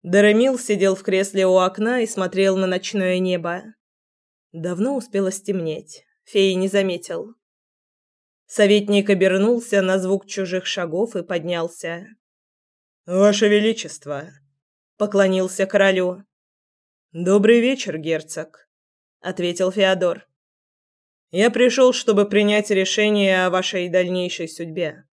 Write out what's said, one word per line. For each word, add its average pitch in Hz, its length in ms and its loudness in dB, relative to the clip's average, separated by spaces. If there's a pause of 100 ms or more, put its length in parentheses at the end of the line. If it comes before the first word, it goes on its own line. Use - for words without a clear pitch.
Даремил 208 580 4
сидел 196 360 0
в 190 80 -12
кресле 190 440 0
у 185 120 4
окна 208 420 0
и 226 60 0
смотрел 190 500 0
на 190 100 0
ночное 185 520 -2
небо. 180 460 -4 (880)
Давно 180 440 -4
успело 196 340 -4
стемнеть, - 760 -8 (180)
феи 196 280 2
не 185 160 -2
заметил. 190 680 -4 (1120)
Советник 202 640 2
обернулся 196 720 2
на 190 160 0
звук 190 280 -2
чужих 185 380 -6
шагов 180 520 -4
и 175 60 -6
поднялся. 170 840 -6 (1000)
«Ваше 202 440 4
Величество!» 208 840 -2 (680)
поклонился 190 680 0
королю. 190 580 0 (960)
«Добрый 202 420 4
вечер, 240 360 -2
герцог», 156 720 -8 (520)
ответил 175 520 -4
Феодор. 185 540 0 (1040)
«Я 208 200 2
пришёл, 254 440 4
чтобы 208 340 0
принять 208 420 0
решение 196 760 0
о 180 40 0
вашей 185 380 -4
дальнейшей 180 600 -2
судьбе. 160 560 -10 (100)